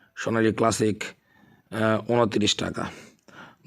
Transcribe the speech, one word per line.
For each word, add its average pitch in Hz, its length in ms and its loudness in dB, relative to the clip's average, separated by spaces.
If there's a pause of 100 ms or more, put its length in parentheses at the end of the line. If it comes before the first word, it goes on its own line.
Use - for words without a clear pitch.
(160)
সোনালী 110 360 2
ক্লাসিক, 110 520 0 (640)
আহ, 110 420 0
ঊনত্রিশ 107 420 2
টাকা, 87 360 -4 (760)